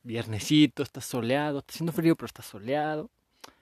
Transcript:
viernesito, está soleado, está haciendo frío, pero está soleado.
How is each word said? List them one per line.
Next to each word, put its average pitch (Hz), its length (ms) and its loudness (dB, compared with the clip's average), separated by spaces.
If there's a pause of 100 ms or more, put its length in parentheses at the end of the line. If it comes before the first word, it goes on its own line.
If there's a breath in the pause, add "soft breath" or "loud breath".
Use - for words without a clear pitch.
viernesito, 117 800 2
está - 160 -12
soleado, 139 580 -2
está - 140 -14
haciendo 165 200 -4
frío, 165 220 4
pero 120 120 -8
está - 160 -14
soleado. 147 680 -4 (520 soft breath)